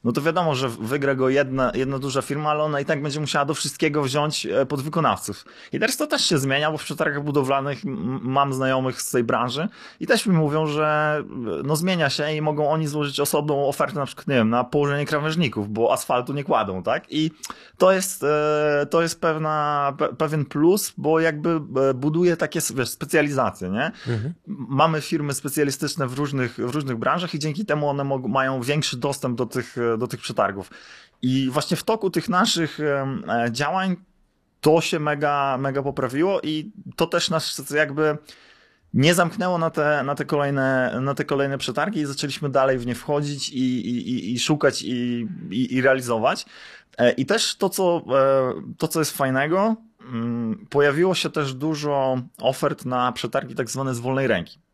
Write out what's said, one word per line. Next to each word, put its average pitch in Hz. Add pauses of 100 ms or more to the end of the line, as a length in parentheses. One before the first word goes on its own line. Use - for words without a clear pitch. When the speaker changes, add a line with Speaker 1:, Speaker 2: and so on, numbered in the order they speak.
Speaker 1:
no 120
to 143
wiadomo, 160
że 131
wygra 135
go 131
jedna, 131
jedna 131
duża 135
firma, 151
ale 151
ona 151
i 139
tak 147
będzie 151
musiała 143
do 151
wszystkiego 151
wziąć, 147
e, 127
podwykonawców. 139 (280)
I -
teraz 240
to 302
też 302
się 165
zmienia, 139
bo 156
w -
przetargach 147
budowlanych 139
m-, 127
mam 139
znajomych 131
z -
tej 123
branży 127 (320)
i -
też -
mi 190
mówią, 156
że, 151 (400)
no, 147
zmienia 170
się 151
i 151
mogą 151
oni 156
złożyć 143
osobną 143
ofertę 143
na 135
przykład, -
nie 139
wiem, 110
na 120
położenie 143
krawężników, 147
bo 113
asfaltu 123
nie 143
kładą, 101
tak? 131
I 156 (460)
to 185
jest, 185
e, 151
to 170
jest 165
pewna, 151
pe-, -
pewien 156
plus, 175
bo 156
jakby, 160 (400)
e, 131
buduje 160
takie 156
s-, -
wiesz, 123
specjalizacje, 135
nie? 117
Speaker 2:
Mhm. 123 (140)
Speaker 1:
Mamy 143
firmy 147
specjalistyczne 139
w 123
różnych, 131
w 123
różnych 135
branżach 160
i 151
dzięki 151
temu 147
one 139
mog-, 135
mają 131
większy 139
dostęp 131
do 127
tych, - (220)
do 120
tych 123
przetargów. 101 (520)
I 131
właśnie 147
w -
toku 220
tych 170
naszych, 170
em, 139
e, 117
działań 175 (640)
to 156
się 160
mega, 143
mega 135
poprawiło 139
i 156 (240)
to 165
też 170
nas 156
jakby 151 (760)
nie 143
zamknęło 180
na 165
te, 147
na 139
te 143
kolejne, 135
na 139
te 143
kolejne 139
przetargi 147
i 147
zaczęliśmy 139
dalej 135
w 120
nie 120
wchodzić 143
i, - (300)
i, 120
i, 113
i 120
szukać 147
i, 120 (220)
i, 123
i 131
realizować. 127 (520)
E, 120
i 131
też 214
to, 190
co, 175
e, 135 (240)
to, 160
co 165
jest -
fajnego, 156 (260)
mm, 117
pojawiło 147
się -
też 139
dużo 139 (200)
ofert 135
na 123
przetargi 123
tak 127
zwane 131
z 120
wolnej 131
ręki. 92 (140)